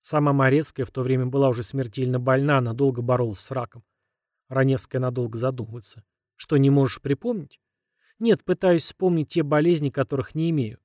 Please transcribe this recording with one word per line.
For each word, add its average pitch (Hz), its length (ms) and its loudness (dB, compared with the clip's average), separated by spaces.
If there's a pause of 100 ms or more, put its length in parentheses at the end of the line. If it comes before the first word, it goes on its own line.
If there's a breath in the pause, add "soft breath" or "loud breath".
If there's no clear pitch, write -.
Сама 147 320 0
Морецкая 139 540 0
в - 60 -18
то 131 100 -6
время 127 240 0
была 139 220 2
уже 120 140 -2
смертельно 127 580 -4
больна, 135 380 2
она 120 140 -2
долго 123 300 0
боролась 120 380 -2
с - 100 -8
раком. 120 340 -10 (640)
Раневская 131 520 0
надолго 123 380 -4
задумывается. 120 680 -8 (320)
"Что, - 200 -2
не 139 140 6
можешь 139 300 2
припомнить?" 151 600 -6 (580)
"Нет, 220 260 2
пытаюсь 180 400 2
вспомнить 175 440 -2
те 165 140 -2
болезни, 151 480 2
которых 131 440 -4
не 165 160 -2
имею. 120 340 -2